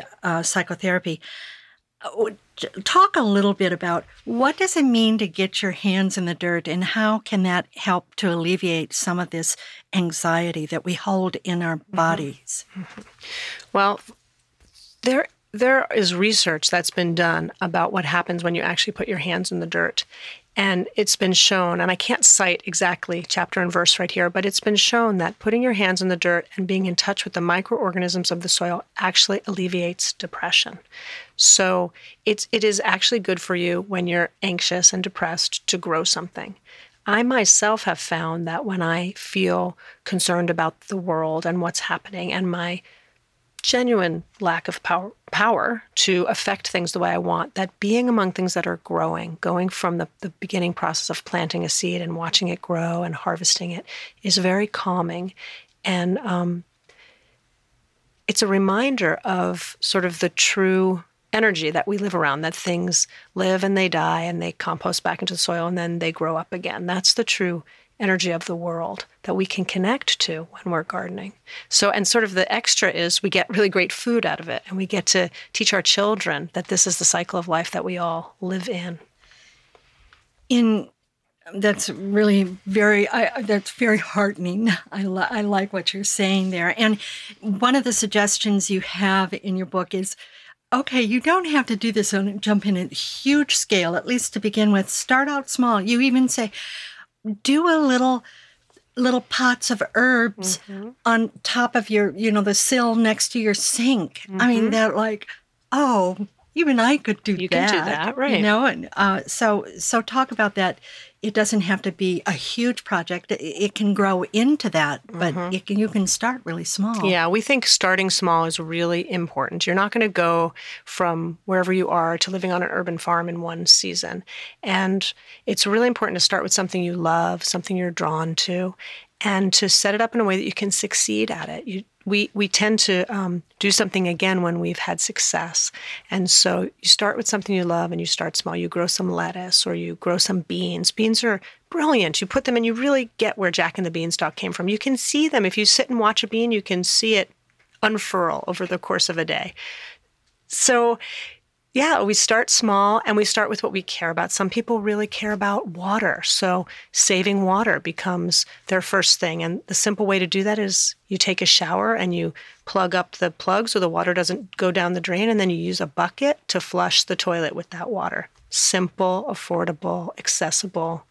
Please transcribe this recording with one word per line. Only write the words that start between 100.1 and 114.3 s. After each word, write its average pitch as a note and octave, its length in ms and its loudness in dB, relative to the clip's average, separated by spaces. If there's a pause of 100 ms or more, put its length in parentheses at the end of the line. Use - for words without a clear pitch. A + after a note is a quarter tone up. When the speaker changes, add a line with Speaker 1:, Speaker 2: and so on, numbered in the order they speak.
Speaker 2:
Mm-hmm. G3 200 -10 (160)
Speaker 1:
on A3+ 260 2 (120)
top A#3+ 320 0
of A3 140 0
your, G#3 220 2
you G#3 200 0
know, G#3 100 4
the G3 120 2
sill A#3+ 420 2
next A3 340 2
to A#3+ 100 -2
your G#3+ 140 2
sink. A#3 680 0 (180)
I A#3+ 80 4
mean, A#3 160 4
Speaker 2:
Mm-hmm. A3 80 2
Speaker 1:
they're A3 240 2
like, G#3+ 320 -2 (440)
"Oh, G#3 560 2 (280)
even D4 240 4
I B3 180 6
could A3 260 -2
do G#3 100 0
Speaker 2:
You F3+ 160 -4
Speaker 1:
that." F3+ 220 2
Speaker 2:
can F#3+ 80 2
do D#3 100 -2
that, E3+ 280 -2
right. C4 200 2
Speaker 1:
You - 40 2
know, G#3+ 240 4
and, F3 300 0
uh, F#3+ 320 2
so, G#3+ 380 0 (120)
so A3+ 240 0
talk B3+ 300 -2
about G#3+ 240 0
that. F#3 240 0 (420)
It G#3 120 -4
doesn't G#3+ 280 4
have F#3+ 200 0
to G3 100 -2
be F3+ 340 0
a - 60 -2
huge A#3 540 -2
project. F3 440 -4
It, - 140 -4
it G3 320 -4
can G#3 180 2
grow F#3+ 380 2